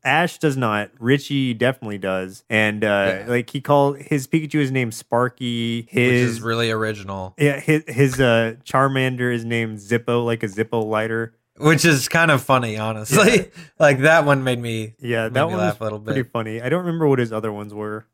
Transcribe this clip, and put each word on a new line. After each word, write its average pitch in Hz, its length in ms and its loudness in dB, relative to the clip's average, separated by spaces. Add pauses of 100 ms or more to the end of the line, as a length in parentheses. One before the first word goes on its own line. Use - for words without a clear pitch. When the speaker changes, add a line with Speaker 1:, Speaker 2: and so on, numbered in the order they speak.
Speaker 1:
Ash 156 320 0
does 143 200 0
not. 104 420 -2
Richie 135 540 0
definitely 113 460 -2
does. 95 500 -4
And, 107 340 2
uh, 98 380 2
Speaker 2:
Yeah. 107 80 -14
Speaker 1:
like, 123 220 -2
he 139 100 -8
called, 139 380 2
his 135 280 -4
Pikachu 156 280 -2
is 143 160 0
named 123 220 -2
Sparky. 117 880 -4
Speaker 2:
Which - 140 -6
is 123 340 4
Speaker 1:
His 113 100 -8
Speaker 2:
really 113 300 -2
original. 101 680 -6
Speaker 1:
Yeah, 143 220 0
his, 156 280 0
his, 131 320 0
uh, 117 360 2 (100)
Charmander 131 680 0
is 117 120 -6
named 113 320 -4
Zippo, 117 480 -2
like 117 180 -2
a 113 40 -4
Zippo 110 380 -4
lighter. 113 500 -4 (220)
Speaker 2:
Which 151 280 4
is 147 240 2
kind 165 220 4
of 135 120 2
funny, 120 340 0
honestly. 110 600 2
Speaker 1:
Yeah. 180 60 2 (180)
Speaker 2:
<laughs> - 180 -20
Like, 143 200 6
that 156 260 6
one 139 180 4
made 127 160 0
me, 113 400 -6
Speaker 1:
Yeah, 117 260 -2
Speaker 2:
made 113 100 -6
Speaker 1:
that 139 120 2
Speaker 2:
me 165 60 -6
Speaker 1:
one 107 60 -4
Speaker 2:
laugh 104 140 0
Speaker 1:
was 104 60 -12
Speaker 2:
a 110 40 -8
little 107 160 -6
Speaker 1:
pretty 123 240 -4
Speaker 2:
bit. 120 80 -12
Speaker 1:
funny. 113 300 -6
I 127 80 -4
don't 180 160 -2
remember 165 220 0
what 135 120 4
his 117 120 -2
other 110 220 -4
ones 104 200 -12
were. 107 400 -10